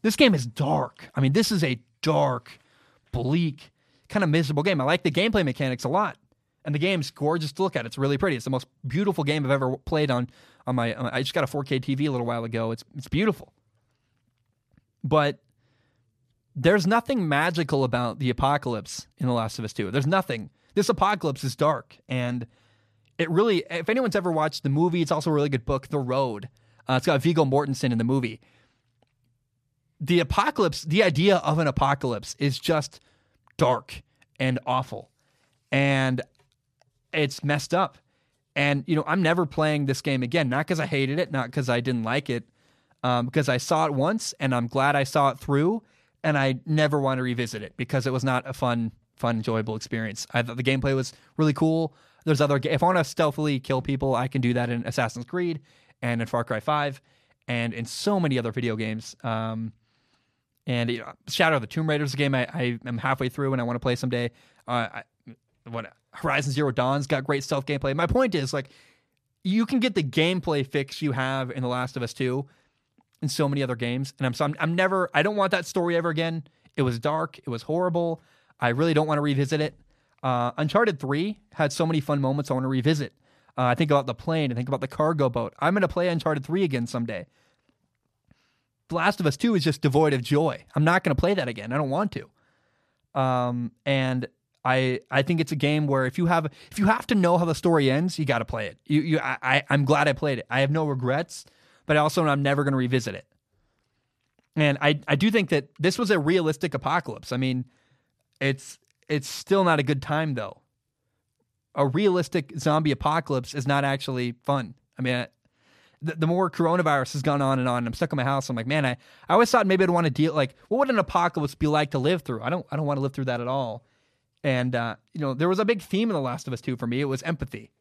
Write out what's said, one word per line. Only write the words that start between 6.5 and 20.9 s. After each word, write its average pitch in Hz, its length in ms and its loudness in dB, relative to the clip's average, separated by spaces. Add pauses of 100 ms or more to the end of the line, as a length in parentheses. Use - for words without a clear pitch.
And 147 100 -4
the 147 40 -2
game's 175 300 0
gorgeous 156 440 -2
to 185 100 -2
look 190 120 -2
at. 117 120 -2
It's 113 100 -10
really 135 220 0
pretty. 175 160 0
It's 117 100 -10
the 135 60 -2
most 131 160 -4 (180)
beautiful 170 380 0
game 151 200 0
I've 131 60 0
ever 135 160 2
w-, 131 200 -2
played 151 260 0
on, 123 180 0 (380)
on 127 80 0
my, 117 180 0
on, 123 140 -6
I 127 140 -2
just 135 120 -4
got 160 100 0
a 131 40 0
four 143 160 -4
K 135 160 -2
T 131 160 -2
V 139 100 -2
a 151 60 0
little 120 160 -2
while 117 160 -2
ago. 113 260 -4
It's, 113 140 -6 (120)
it's 135 120 -12
beautiful. - 440 -2 (1500)
But 143 360 2 (1160)
there's 165 300 4
nothing 233 420 0
magical 151 560 0
about 123 360 -2
the 127 100 0
apocalypse 127 800 -2 (100)
in 165 80 -6
The 127 80 2
Last 113 240 -2
of 117 80 -6
Us 104 80 -8
two. 101 160 -4
There's 131 160 -2
nothing. 143 460 -2 (240)
This 202 140 2
apocalypse 185 540 0